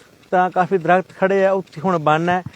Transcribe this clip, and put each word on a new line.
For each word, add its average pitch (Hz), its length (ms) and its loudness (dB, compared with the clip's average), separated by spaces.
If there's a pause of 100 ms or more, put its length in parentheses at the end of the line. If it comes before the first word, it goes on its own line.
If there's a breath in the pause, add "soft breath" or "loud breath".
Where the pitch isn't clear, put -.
(300 soft breath)
ਤਾਂ 185 200 0
ਕਾਫੀ 180 280 -2
ਦਰਖਤ 175 420 0
ਖੜ੍ਹੇ 190 240 2
ਆ, 190 80 2
ਉੱਥੇ 190 280 -6
ਹੁਣ 175 180 0
ਬੰਨ੍ਹ 156 320 0
ਹੈ। 180 120 -2 (120)